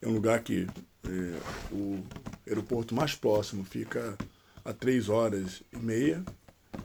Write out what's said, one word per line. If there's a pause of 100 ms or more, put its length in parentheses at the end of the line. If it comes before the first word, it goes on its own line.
É
um
lugar
que, (380)
é, (320)
o (400)
aeroporto
mais
próximo
fica (460)
a
três
horas (100)
e
meia, (600)